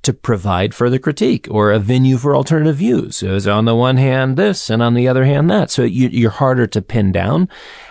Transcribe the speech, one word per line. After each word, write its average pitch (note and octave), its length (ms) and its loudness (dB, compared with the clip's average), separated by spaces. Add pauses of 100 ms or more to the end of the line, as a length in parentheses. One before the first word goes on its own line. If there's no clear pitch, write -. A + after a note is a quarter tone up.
to - 100 -2
provide F#2+ 640 -2
further B2 260 0
critique D3+ 500 -2
or G#2 220 2
a G#2+ 80 2
venue B2+ 380 2
for C#3 180 0
alternative D3+ 400 0
views. G3+ 400 -2
So F#2+ 180 -4
it's G2 140 -2
on G#2 160 2
the A#2 100 2
one B2+ 220 2
hand C3 400 0
this G3 340 -2
and A2+ 100 0
on A#2 140 2
the B2 140 2
other C3 160 2
hand C#3+ 260 2
that. G3+ 220 0
So - 100 0
you, A#2+ 280 0
you're A#2 200 2
harder B2+ 380 0
to G#2 140 -4
pin G2+ 280 -2
down. G#2+ 380 0 (420)